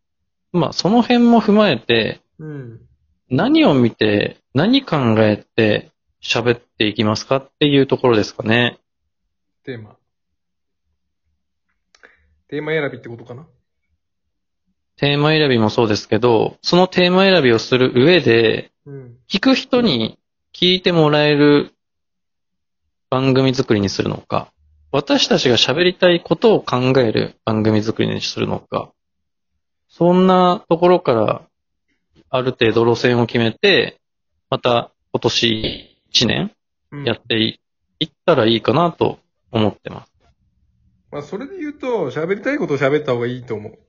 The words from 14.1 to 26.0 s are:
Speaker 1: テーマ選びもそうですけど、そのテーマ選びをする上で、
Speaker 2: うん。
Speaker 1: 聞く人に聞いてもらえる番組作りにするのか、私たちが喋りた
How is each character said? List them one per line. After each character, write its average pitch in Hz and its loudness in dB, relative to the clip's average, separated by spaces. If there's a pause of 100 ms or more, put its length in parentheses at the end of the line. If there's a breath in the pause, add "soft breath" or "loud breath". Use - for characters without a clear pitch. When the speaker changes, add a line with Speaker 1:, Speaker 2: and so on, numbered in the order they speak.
Speaker 1:
テ 143 -2
ー - -2
マ 147 0
選 156 0
び 123 2
も 110 2
そ 120 0
う - 0
で 104 0
す - -6
け 110 -2
ど、 117 0
そ - -2
の 180 4
テ 180 0
ー - 0
マ 185 2
選 185 4
び 123 4
を 113 2
す - -4
る 127 2
上 156 4
で、 113 0 (140)
Speaker 2:
う 143 -20
ん。 127 -20 (120)
Speaker 1:
聞 196 -4
く 262 2
人 - -2
に 127 -2 (340)
聞 180 0
い 185 -4
て 185 0
も 156 4
ら 151 2
え 147 2
る 147 2 (1400)
番 131 0
組 131 2
作 127 -2
り 101 0
に 98 -2
す - -6
る 104 -6
の - -6
か、 - -8 (400)
私 247 -2
た - 2
ち 135 0
が 117 2
喋 151 0
り 180 0
た 180 2